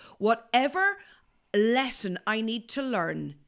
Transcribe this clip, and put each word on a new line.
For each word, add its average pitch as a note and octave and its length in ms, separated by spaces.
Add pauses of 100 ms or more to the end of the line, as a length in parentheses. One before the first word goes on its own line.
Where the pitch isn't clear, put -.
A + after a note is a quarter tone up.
(180)
whatever C#4+ 800 (540)
lesson A3+ 720
I G#3+ 160
need A3+ 280
to C#4 140
learn, D#3+ 520 (140)